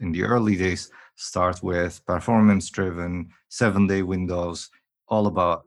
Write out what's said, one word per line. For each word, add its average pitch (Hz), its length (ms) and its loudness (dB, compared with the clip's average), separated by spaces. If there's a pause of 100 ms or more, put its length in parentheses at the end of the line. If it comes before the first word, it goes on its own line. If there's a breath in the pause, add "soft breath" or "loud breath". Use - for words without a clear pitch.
in 92 100 -4
the 90 140 -2
early 107 320 2
days 90 340 -2 (240 soft breath)
start - 480 -2
with 87 420 -2
performance-driven, 90 1300 0 (180 soft breath)
seven-day 98 540 2
windows, 90 640 -4 (380)
all 107 220 2
about 87 380 0